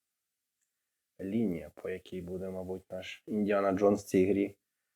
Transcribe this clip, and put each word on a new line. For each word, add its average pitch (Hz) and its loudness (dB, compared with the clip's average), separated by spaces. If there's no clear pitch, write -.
Лінія, 95 -4
по - -12
якій 92 -10
буде, 92 -8
мабуть, 92 -10
наш 92 -12
Індіана 101 2
Джонс 104 4
в - -20
цій 92 4
грі 101 0